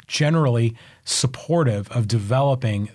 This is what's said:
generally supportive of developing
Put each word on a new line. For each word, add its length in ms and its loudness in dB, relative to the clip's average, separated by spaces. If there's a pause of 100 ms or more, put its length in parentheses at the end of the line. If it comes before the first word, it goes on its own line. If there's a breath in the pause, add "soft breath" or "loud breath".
generally 720 2 (280 loud breath)
supportive 880 0
of 160 0
developing 880 0